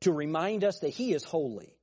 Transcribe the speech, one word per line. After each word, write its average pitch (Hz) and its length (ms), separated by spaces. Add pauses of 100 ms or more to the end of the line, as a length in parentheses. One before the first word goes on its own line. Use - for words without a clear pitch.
to 185 100
remind 160 520
us 202 160
that 147 100
he 240 240
is 147 100
holy. 135 600